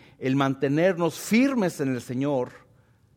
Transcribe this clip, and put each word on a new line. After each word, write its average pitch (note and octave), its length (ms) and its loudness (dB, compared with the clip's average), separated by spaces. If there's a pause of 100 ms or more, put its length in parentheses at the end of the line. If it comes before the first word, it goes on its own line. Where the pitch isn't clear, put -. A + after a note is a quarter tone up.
(180)
el C3 160 0
mantenernos D3+ 840 0
firmes A#3 600 0
en C3+ 140 -2
el A#2 80 -8
Señor C3 480 -4 (680)